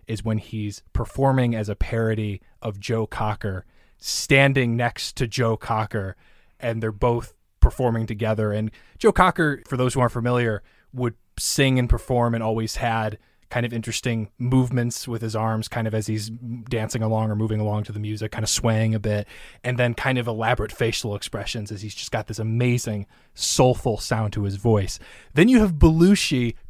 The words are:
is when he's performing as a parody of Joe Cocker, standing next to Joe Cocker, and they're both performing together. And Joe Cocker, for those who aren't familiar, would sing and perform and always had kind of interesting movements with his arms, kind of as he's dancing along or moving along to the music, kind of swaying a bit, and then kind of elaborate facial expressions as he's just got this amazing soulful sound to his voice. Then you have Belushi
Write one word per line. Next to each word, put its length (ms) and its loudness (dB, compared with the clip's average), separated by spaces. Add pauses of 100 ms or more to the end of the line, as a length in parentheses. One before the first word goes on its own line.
is 180 -6
when 140 0
he's 440 -8 (120)
performing 600 2
as 140 -4
a 80 -4
parody 640 -2 (220)
of 180 -8
Joe 260 -2
Cocker, 600 -4 (320)
standing 800 2
next 400 -4
to 120 -2
Joe 280 0
Cocker, 600 -4 (420)
and 240 -4
they're 80 -2
both 440 -2 (260)
performing 440 2
together. 480 -2
And 200 -2 (260)
Joe 140 4
Cocker, 560 2
for 80 -4
those 180 2
who 60 2
aren't 120 2
familiar, 500 -2 (300)
would 220 -4 (240)
sing 400 2
and 100 2
perform 460 2
and 80 -2
always 340 -2
had 400 -2 (320)
kind 180 -2
of 60 -6
interesting 640 -4
movements 680 0
with 140 -6
his 160 -4
arms, 320 -2
kind 180 -4
of 80 -4
as 120 -2
he's 240 -4
dancing 720 -6
along 280 0
or 60 -2
moving 240 -2
along 240 -2
to 80 -12
the 80 -8
music, 320 -6
kind 100 -6
of 60 -4
swaying 460 2
a 40 0
bit, 300 -2 (340)
and 160 -4
then 140 2
kind 240 -2
of 100 -2
elaborate 460 -2
facial 420 -2
expressions 560 -8
as 120 -10
he's 120 -10
just 160 -12
got 180 -4
this 100 -8
amazing 680 0 (280)
soulful 640 2
sound 340 -2
to 120 -2
his 120 -2
voice. 420 2 (360)
Then 140 8
you 120 8
have 140 2
Belushi 800 6 (160)